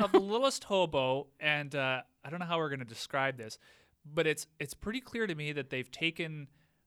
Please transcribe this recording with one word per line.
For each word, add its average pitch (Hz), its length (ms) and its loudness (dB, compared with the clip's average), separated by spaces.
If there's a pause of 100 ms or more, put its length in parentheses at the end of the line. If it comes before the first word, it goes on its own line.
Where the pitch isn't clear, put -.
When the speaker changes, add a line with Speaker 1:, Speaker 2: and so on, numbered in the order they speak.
Speaker 1:
of 202 120 4
Speaker 2:
<laughs> - 0 -
Speaker 1:
the 196 80 10
littlest 233 440 2
hobo, 147 640 2 (120)
and, 147 360 0
uh, 131 260 2 (240)
I 143 60 -10
don't 175 100 -6
know 175 60 -6
how 170 100 0
we're 160 140 2
gonna 131 160 -4
describe 135 500 -2
this, 110 220 -12 (480)
but 156 200 0
it's, 151 200 0 (120)
it's 147 140 -6
pretty 226 300 -6
clear 226 240 -4
to 175 80 -2
me 151 180 -4
that 139 160 -4
they've 127 220 -6
taken 160 580 -4 (380)